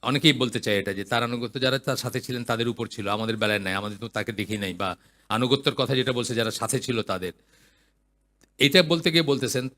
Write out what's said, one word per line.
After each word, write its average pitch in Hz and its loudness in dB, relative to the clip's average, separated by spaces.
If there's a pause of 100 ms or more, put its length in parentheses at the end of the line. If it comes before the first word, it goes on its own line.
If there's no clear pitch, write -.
অনেকেই 143 4
বলতে 123 0
চায় 104 2
এটা, 98 -2
যে 98 -6
তার 117 0
আনুগত্য, 120 -4
যারা 131 2
তার 127 -2
সাথে 123 -4
ছিলেন 120 -8
তাদের 117 0
উপর 117 -4
ছিল, 101 -8
আমাদের 110 0
বেলায় 104 2
নাই, 95 -2
আমাদের 101 -6
তো 117 -8
তাকে 107 -4
দেখি 104 -4
নাই, 95 -4
বা 92 -4 (320)
আনুগত্যের 123 2
কথা 131 0
যেটা 127 0
বলছে 120 -4
যারা 113 0
সাথে 117 -2
ছিল 113 -2
তাদের, 90 -4 (1300)
এটা 143 6
বলতে 165 2
গিয়ে 165 4
বলতেছেন। 131 0